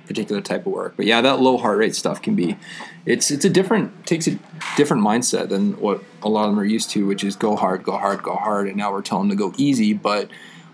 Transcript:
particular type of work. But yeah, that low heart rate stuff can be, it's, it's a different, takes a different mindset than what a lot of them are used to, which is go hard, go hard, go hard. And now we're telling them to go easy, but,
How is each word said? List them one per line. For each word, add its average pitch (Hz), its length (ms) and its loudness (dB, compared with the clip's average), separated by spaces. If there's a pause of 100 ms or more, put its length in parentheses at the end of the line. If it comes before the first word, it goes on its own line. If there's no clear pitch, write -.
particular 104 360 -4
type 92 240 -6
of 98 60 -2
work. 92 240 -8
But 101 100 -2
yeah, 117 160 4
that 131 180 2
low 127 160 4
heart 107 220 0
rate 107 180 2
stuff - 240 -4
can - 160 -2
be, 87 200 0 (500)
it's, - 240 2
it's 143 160 0
a 190 40 4
different, 190 560 2
takes 165 220 -2
a 101 100 0 (380)
different 143 260 4
mindset 104 460 0
than 98 320 0
what 101 220 0 (200)
a 107 60 -2
lot 107 160 2
of 104 60 2
them 104 100 2
are 101 40 0
used 110 260 0
to, 101 160 0
which 98 180 -2
is 98 100 -2
go 107 220 0
hard, 92 260 0
go 98 140 -4
hard, 101 260 -2
go 90 120 -4
hard. 101 340 -2
And 98 80 -8
now 104 160 -2
we're 98 100 -4
telling 101 260 -2
them 101 100 0
to 98 120 -2
go 82 60 -10
easy, 120 380 2
but, 104 340 -2 (460)